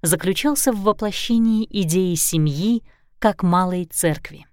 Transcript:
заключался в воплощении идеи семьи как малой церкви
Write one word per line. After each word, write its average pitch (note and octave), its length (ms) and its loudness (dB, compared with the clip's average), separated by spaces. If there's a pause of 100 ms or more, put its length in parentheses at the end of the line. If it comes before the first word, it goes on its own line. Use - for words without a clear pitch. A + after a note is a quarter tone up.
заключался F#3+ 680 0
в G3+ 100 -4
воплощении A3 880 0
идеи F3+ 440 0
семьи D#3+ 680 0 (360)
как - 240 0
малой F3+ 420 2
церкви - 680 -4